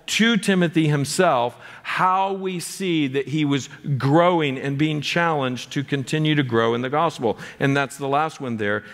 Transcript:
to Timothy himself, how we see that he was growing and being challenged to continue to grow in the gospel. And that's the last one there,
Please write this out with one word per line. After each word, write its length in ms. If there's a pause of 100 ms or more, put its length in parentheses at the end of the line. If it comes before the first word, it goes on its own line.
to 280
Timothy 540
himself, 640 (260)
how 520
we 260
see 480
that 220
he 160
was 240 (280)
growing 600
and 200
being 220
challenged 720
to 100
continue 540
to 80
grow 300
in 80
the 80
gospel. 480 (200)
And 180
that's 200
the 140
last 320
one 160
there, 260 (100)